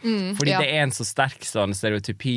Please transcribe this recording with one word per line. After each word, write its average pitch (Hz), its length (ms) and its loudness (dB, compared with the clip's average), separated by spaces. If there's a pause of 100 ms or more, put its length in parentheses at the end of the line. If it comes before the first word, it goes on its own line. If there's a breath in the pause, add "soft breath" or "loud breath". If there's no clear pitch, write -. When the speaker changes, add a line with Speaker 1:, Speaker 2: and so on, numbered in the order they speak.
Speaker 1:
Mm, 202 340 -2
Speaker 2:
Fordi 147 140 2
Speaker 1:
ja. 185 100 4
Speaker 2:
det 143 80 2
er 151 140 2
en 131 80 2
så 113 160 -4
sterk - 340 0
sånn 101 320 0
stereotypi 107 640 -2